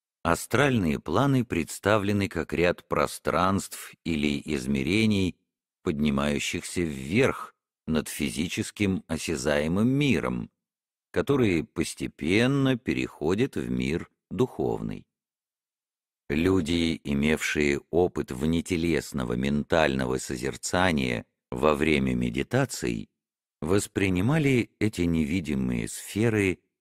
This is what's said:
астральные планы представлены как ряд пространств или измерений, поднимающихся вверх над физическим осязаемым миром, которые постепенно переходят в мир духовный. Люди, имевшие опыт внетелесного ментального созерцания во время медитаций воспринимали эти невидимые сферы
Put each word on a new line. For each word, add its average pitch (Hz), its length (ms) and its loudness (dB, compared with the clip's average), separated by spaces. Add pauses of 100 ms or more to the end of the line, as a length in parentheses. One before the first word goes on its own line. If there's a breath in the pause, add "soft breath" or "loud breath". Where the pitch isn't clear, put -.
(240)
астральные 95 760 0
планы 127 460 2
представлены 101 840 0
как - 240 -6
ряд 87 340 2
пространств - 1040 0 (100)
или 73 400 0
измерений, 82 920 0 (460)
поднимающихся 73 1000 -2
вверх 78 720 -2 (300)
над 78 220 -2
физическим 90 1000 -4
осязаемым 78 800 0
миром, 80 640 0 (640)
которые 98 520 2
постепенно 123 1120 0
переходят 76 760 -2
в 62 140 -4
мир 65 400 -2 (200)
духовный. 55 760 -2 (1200)
Люди, 85 720 0
имевшие 71 840 0
опыт 80 420 0
внетелесного 76 1000 0
ментального 67 840 2
созерцания 65 1040 -2 (260)
во 69 240 4
время 69 380 2
медитаций 60 960 -2 (520)
воспринимали 101 1160 2
эти 104 220 0
невидимые 73 880 0
сферы 104 720 -2 (220)